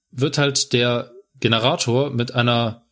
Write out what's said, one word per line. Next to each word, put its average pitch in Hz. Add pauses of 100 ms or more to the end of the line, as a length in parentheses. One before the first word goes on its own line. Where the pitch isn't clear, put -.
wird 139
halt 139
der 120 (280)
Generator 120
mit 120
einer 120 (100)